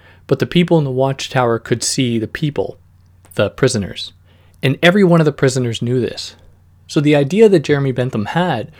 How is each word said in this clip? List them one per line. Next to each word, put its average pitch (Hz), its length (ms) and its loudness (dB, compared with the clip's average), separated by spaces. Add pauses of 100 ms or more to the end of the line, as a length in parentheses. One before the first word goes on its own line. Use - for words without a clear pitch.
(260)
but - 120 0
the 127 80 -2
people 170 320 2
in 147 60 0
the 135 60 -4
watchtower 127 680 -2
could 120 240 -4
see 120 360 -2
the 110 100 -6
people, - 500 -6 (560)
the 101 160 0
prisoners. - 600 -4 (500)
And 135 200 -2
every 190 220 4
one 170 160 4
of 151 60 2
the 147 60 0
prisoners 123 480 -2
knew 123 200 -2
this. - 340 -6 (520)
So - 140 -2
the 147 160 4
idea 175 320 4
that 185 120 4
Jeremy 143 320 0
Bentham 123 340 -4
had 165 540 -4